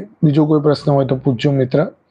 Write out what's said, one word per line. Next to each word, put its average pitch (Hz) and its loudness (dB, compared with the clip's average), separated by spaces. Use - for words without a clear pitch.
બીજો 151 2
કોઈ 151 2
પ્રશ્ન 147 0
હોય 139 2
તો 131 -2
પૂછજો 139 -2
મિત્ર. 135 0